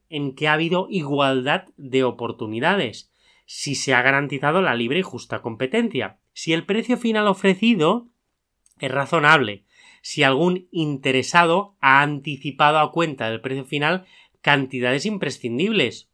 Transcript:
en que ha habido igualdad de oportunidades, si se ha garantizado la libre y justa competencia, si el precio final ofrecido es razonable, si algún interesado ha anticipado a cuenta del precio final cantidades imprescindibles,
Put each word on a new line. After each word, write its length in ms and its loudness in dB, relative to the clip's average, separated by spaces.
en 260 -6
que 120 -2
ha 60 4
habido 360 0
igualdad 760 0
de 260 -2
oportunidades, 1080 -4
si 280 -8
se 200 -2
ha 100 6
garantizado 580 0
la 140 0
libre 240 -2
y 20 0
justa 400 -10
competencia, 760 -4
si 200 -4
el 120 -2
precio 320 -2
final 300 0
ofrecido 800 2
es 120 -6
razonable, 720 4
si 220 -2
algún 480 2
interesado 1080 0
ha 200 6
anticipado 800 0
a 120 0
cuenta 380 -2
del 120 -6
precio 240 -8
final 400 -4
cantidades 640 0
imprescindibles, 1080 -4